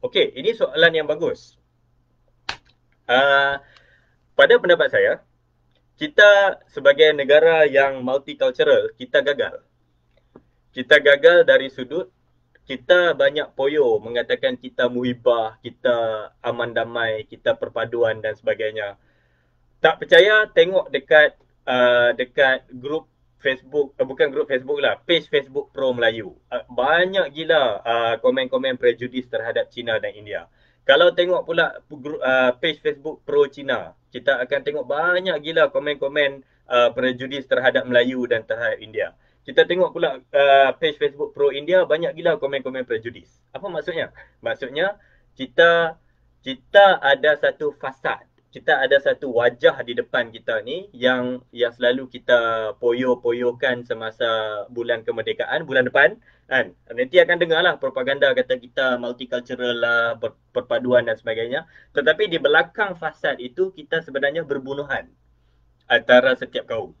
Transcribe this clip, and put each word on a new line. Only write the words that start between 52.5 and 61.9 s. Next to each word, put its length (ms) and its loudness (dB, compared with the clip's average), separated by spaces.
poyo-poyokan 1000 -2
semasa 480 -6
bulan 320 -6
kemerdekaan, 640 -6
bulan 240 -2
depan, 320 2
kan? 320 -4
Nanti 240 0
akan 240 4
dengar 240 0
lah 160 -2
propaganda 560 -2
kata 240 -2
kita 400 -4
multicultural 720 -8
lah, 480 -2
ber-, 160 -8
perpaduan 540 0
dan 100 -4
sebagainya. 480 -6